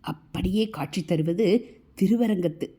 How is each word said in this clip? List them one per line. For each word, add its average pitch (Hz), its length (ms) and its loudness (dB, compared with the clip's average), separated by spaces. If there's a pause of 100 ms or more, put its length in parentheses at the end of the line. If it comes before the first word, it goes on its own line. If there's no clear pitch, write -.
அப்படியே 185 640 -2
காட்சி 151 340 -6
தருவது 165 460 0 (480)
திருவரங்கத்து 196 720 0 (120)